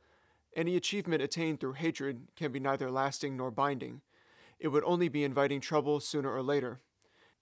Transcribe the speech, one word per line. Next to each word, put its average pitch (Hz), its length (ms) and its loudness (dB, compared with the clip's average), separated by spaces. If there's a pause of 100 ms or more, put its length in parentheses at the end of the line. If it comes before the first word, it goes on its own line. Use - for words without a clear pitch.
(560)
Any 170 200 2
achievement 175 460 0
attained 160 380 -2
through 131 140 -4
hatred 139 600 -4
can 151 160 -4
be 131 80 -4
neither 135 320 0
lasting 135 460 -2
nor 127 140 -4
binding. 127 500 -2 (580)
It 160 100 -2
would 147 140 4
only 175 260 4
be 147 140 0
inviting 139 380 2
trouble 147 400 2
sooner 139 320 -2
or 131 100 -2
later. 131 380 0 (600)